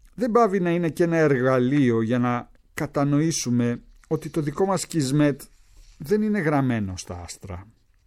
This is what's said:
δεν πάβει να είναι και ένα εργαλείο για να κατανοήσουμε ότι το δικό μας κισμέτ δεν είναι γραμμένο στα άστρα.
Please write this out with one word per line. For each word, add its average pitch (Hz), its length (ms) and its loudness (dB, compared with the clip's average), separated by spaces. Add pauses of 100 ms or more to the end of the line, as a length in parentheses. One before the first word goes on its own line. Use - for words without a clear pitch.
(140)
δεν 233 160 -4
πάβει 208 300 2
να 180 100 0
είναι 170 200 0
και 175 140 0
ένα 170 120 0
εργαλείο 131 840 4
για 117 160 0
να 120 320 -2 (240)
κατανοήσουμε 143 1080 0 (260)
ότι 156 220 -4
το 170 100 -4
δικό 151 240 -2
μας 196 220 -2
κισμέτ 147 540 0 (580)
δεν 196 240 -2
είναι 214 180 0
γραμμένο 127 560 -2
στα 87 260 -14
άστρα. 92 440 -14 (400)